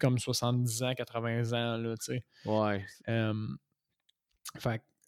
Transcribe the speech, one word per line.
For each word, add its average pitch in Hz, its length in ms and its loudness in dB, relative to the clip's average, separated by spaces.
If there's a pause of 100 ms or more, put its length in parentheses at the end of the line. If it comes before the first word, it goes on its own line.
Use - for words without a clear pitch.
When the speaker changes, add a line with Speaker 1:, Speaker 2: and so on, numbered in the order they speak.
Speaker 1:
comme 127 160 6
soixante-dix 120 640 0
ans, 127 140 2
quatre-vingts 117 560 -2
ans, 117 240 0
là, 113 160 -2 (100)
tu 127 120 -4
sais. 120 80 -4 (200)
Speaker 2:
Ouais. 104 400 2 (240)
Speaker 1:
Euh, 110 260 2 (1200)
fait 113 220 -2
que - 40 -18 (240)